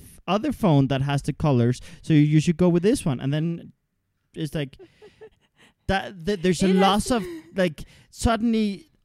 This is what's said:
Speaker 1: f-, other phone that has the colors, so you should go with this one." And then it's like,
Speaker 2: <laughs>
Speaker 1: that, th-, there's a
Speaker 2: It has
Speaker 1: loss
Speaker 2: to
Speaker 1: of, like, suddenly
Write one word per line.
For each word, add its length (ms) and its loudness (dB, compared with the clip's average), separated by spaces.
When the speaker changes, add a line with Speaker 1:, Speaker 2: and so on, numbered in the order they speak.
Speaker 1:
f-, 260 -20
other 240 -2
phone 360 2
that 160 -2
has 180 -2
the 120 -6
colors, 460 0
so 120 0
you 280 6
should 160 0
go 100 4
with 160 2
this 220 0
one." 160 -2
And 100 -6
then 400 -6
it's 220 -8
like, 220 -8
Speaker 2:
<laughs> 560 -18
Speaker 1:
that, 380 -6
th-, 160 -4
there's 220 0
a 60 2
Speaker 2:
It 80 4
has 40 4
Speaker 1:
loss 280 2
Speaker 2:
to 80 0
Speaker 1:
of, 60 -4
like, 280 -2
suddenly 800 -2